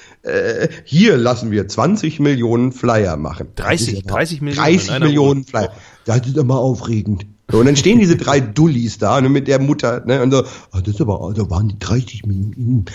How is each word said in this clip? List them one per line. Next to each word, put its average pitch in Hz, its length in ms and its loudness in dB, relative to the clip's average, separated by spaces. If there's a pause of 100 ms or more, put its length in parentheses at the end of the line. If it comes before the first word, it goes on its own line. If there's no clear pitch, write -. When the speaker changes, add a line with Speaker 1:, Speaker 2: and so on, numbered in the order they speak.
(220)
Speaker 1:
äh, 98 480 -2 (160)
"Hier 175 320 4
lassen 120 340 0
wir 101 160 -2
zwanzig 156 540 -2
Millionen 123 500 2
Flyer 107 460 0
machen." 76 380 -8
Speaker 2:
Dreißig, 117 320 -2
Speaker 1:
Das 104 60 -4
ist 95 120 -8
aber 95 100 -6
Speaker 2:
dreißig 156 260 -4
Millionen 143 240 -2
Speaker 1:
dreißig 160 340 2
Millionen 143 420 2
Speaker 2:
in - 140 -10
einer 107 100 -2
Woche. - 80 -8
Speaker 1:
Flyer. - 80 -20 (240)
Das 120 220 0
ist 135 100 -4
immer 135 220 2
aufregend. 107 640 -2 (260)
So, 107 80 4
und 120 60 6
dann 143 100 4
stehen 143 240 4
diese 175 160 4
drei 139 240 0
<laughs> 110 160 -4
Dullis 131 440 2
da, 110 200 2
ne, 131 80 2
mit 139 220 0
der 135 100 2
Mutter, 131 460 -2
ne, 131 160 2
und 131 100 2
so, 131 120 4 (280)
"Ah, 95 80 -4
das 104 160 -2
ist 160 60 -2
aber, 104 340 -4
da 104 140 -2
waren 98 180 0
die 101 120 -6
dreißig - 460 -4
Millionen." 104 680 -2